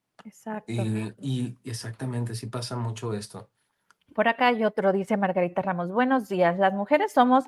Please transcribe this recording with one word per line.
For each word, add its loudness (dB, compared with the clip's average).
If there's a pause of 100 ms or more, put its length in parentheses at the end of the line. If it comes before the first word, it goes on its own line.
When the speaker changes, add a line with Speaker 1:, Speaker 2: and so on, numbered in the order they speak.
(260)
Speaker 1:
Exacto. -8
Speaker 2:
Y, -4
y -6
exactamente, -8
sí -10
pasa -8
mucho -6
esto. -12 (640)
Speaker 1:
Por 2
acá 2
hay 2
otro, 2
dice 0
Margarita 0
Ramos, -2
"Buenos 0
días, 4
las 4
mujeres 0
somos 6